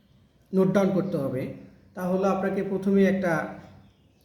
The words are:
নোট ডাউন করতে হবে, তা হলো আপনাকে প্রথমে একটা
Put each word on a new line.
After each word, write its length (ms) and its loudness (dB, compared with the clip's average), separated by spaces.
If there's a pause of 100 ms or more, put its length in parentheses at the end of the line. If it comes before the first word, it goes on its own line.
(520)
নোট 180 4
ডাউন 180 4
করতে 280 -2
হবে, 360 -4 (400)
তা 80 -12
হলো 260 0
আপনাকে 360 0
প্রথমে 400 2
একটা 440 0 (760)